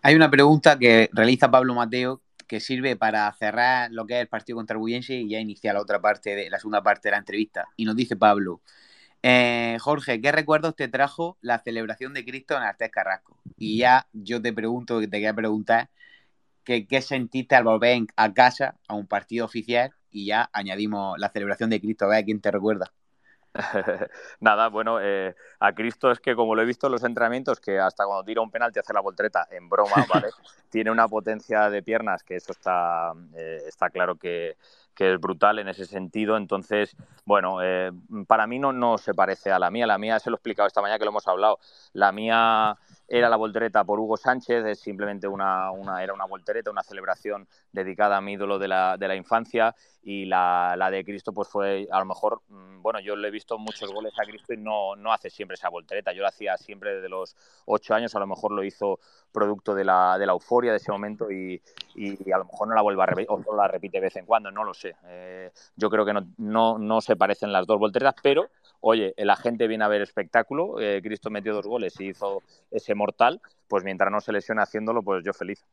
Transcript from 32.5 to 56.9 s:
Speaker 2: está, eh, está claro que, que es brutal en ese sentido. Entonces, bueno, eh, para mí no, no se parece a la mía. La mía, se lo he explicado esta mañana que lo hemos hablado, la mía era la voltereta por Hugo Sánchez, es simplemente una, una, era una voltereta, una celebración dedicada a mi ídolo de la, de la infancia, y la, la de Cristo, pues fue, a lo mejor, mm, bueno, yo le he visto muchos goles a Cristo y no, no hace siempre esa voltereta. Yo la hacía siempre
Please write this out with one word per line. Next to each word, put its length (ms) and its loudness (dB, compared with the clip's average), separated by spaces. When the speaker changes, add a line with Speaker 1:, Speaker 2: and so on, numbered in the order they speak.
Speaker 2:
está, 600 -2
eh, 320 -12
está 240 -4
claro 240 -2
que, 420 -6
que 180 4
es 60 0
brutal 400 2
en 80 -8
ese 180 -10
sentido. 500 -2
Entonces, 600 -2
bueno, 360 2
eh, 300 0
para 200 2
mí 100 -8
no, 160 -2
no 240 0
se 160 -6
parece 380 0
a 80 2
la 100 0
mía. 160 -2
La 140 2
mía, 200 -2
se 120 -6
lo 40 -2
he 20 -12
explicado 280 -2
esta 160 0
mañana 160 -2
que 80 -2
lo 60 -2
hemos 160 -4
hablado, 320 2
la 180 4
mía 640 2
era 220 4
la 60 6
voltereta 480 0
por 160 0
Hugo 180 -2
Sánchez, 480 0
es 140 -4
simplemente 480 -8
una, 420 -2
una, 340 -8
era 100 -6
una 120 -8
voltereta, 460 -8
una 100 -6
celebración 680 -8
dedicada 460 -2
a 40 -2
mi 120 -10
ídolo 240 -4
de 100 -4
la, 300 0
de 100 -6
la 80 -2
infancia, 600 -2
y 200 -8
la, 520 0
la 140 0
de 140 -4
Cristo, 260 -10
pues 160 -6
fue, 440 -4
a 80 2
lo 60 -2
mejor, 440 -2
mm, 320 -20
bueno, 180 -2
yo 160 -6
le 140 -6
he 20 -8
visto 260 -8
muchos 360 -10
goles 260 -8
a 60 -2
Cristo 280 -14
y 40 -8
no, 400 -4
no 160 -4
hace 160 -6
siempre 260 -12
esa 140 -6
voltereta. 420 -8
Yo 120 -8
la 60 0
hacía 280 -6
siempre 380 -10